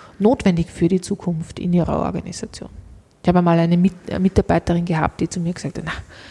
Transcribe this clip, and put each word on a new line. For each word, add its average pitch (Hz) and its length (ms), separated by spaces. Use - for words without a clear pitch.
notwendig 190 500
für 175 200
die 185 100
Zukunft 175 600
in 175 120
Ihrer 165 280
Organisation. - 720
Ich - 60
habe 180 100
einmal 170 200
eine 170 180
Mit-, 185 320
eine - 100
Mitarbeiterin 175 640
gehabt, 160 380
die 165 80
zu - 100
mir 170 140
gesagt - 240
hat, - 80
"Na, 156 80